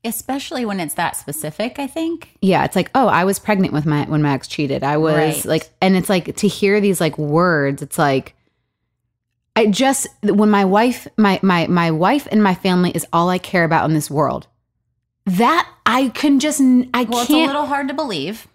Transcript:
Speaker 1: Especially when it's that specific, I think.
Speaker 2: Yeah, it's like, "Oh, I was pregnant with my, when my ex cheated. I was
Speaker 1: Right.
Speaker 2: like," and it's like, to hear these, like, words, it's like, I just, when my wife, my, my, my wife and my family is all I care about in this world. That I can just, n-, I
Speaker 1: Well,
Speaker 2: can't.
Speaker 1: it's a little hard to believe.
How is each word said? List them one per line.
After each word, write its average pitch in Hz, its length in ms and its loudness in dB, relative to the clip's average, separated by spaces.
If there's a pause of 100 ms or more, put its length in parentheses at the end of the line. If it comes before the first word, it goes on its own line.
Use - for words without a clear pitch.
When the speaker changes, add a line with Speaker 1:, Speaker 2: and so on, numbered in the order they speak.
Speaker 1:
Especially 254 600 -6
when 196 140 -4
it's 160 160 -8
that 165 200 -4
specific, 156 640 -8
I 277 80 -6
think. 330 440 -8 (120)
Speaker 2:
Yeah, 185 220 2
it's - 120 -4
like, 180 200 0
"Oh, 262 120 4
I 165 160 2
was 196 140 0
pregnant 196 340 0
with 147 140 -2
my, 147 200 0
when 151 180 -2
my 143 100 0
ex - 140 -6
cheated. 135 360 -4
I 147 140 -2
was 156 180 2
Speaker 1:
Right. 156 300 0
Speaker 2:
like," - 240 -2 (100)
and 190 160 4
it's 180 140 -2
like, 175 280 -2
to 208 100 0
hear 202 340 0
these, 196 180 0
like, 160 200 -2
words, 147 640 0
it's - 160 -8
like, 139 340 0 (1200)
I 220 120 2
just, 262 400 0 (160)
when 208 260 4
my 202 160 4
wife, 220 420 0 (100)
my, 202 260 4
my, 175 240 2
my 170 240 2
wife 190 400 0
and 214 100 4
my 190 140 4
family 180 400 0
is 165 180 -4
all 170 160 2
I 180 80 0
care 180 260 0
about 160 240 2
in 160 60 2
this 151 160 -2
world. 139 380 -2 (800)
That 240 420 0 (160)
I 247 240 0
can 285 300 2
just, 294 200 -2
n-, 254 360 4
I 247 80 0
Speaker 1:
Well, 233 140 -2 (100)
Speaker 2:
can't. - 20 -8
Speaker 1:
it's - 0 -
a 302 240 4
little 294 140 -2
hard 277 220 -4
to 294 40 -8
believe. 220 600 -6